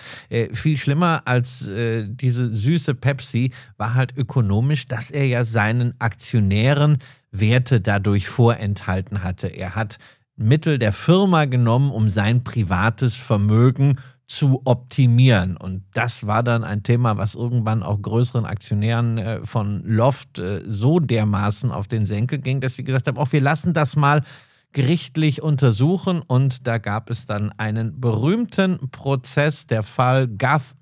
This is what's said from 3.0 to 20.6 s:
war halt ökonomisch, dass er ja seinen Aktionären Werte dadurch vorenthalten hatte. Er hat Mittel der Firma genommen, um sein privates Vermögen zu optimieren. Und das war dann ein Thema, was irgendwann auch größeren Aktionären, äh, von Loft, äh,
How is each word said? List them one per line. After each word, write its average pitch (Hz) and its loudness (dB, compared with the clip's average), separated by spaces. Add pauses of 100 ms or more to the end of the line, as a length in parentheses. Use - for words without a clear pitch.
war 113 -4
halt 127 0
ökonomisch, 123 0
dass 110 -8
er 139 -2
ja 123 0
seinen 113 0
Aktionären 120 2 (320)
Werte 113 2
dadurch 101 0
vorenthalten 101 0
hatte. 92 -6
Er 90 -8
hat 110 -6 (380)
Mittel 143 2
der 107 0
Firma 175 4
genommen, 123 2
um 107 2
sein 110 0
privates 107 0
Vermögen 123 2 (300)
zu 135 0
optimieren. 120 4
Und 92 -8 (100)
das 120 -4
war 107 0
dann 117 0
ein 104 -4
Thema, 120 2
was 98 -4
irgendwann 113 -2
auch 101 -2
größeren 113 0
Aktionären, 113 -2
äh, 110 -6
von 101 -4
Loft, 113 0
äh, 90 -6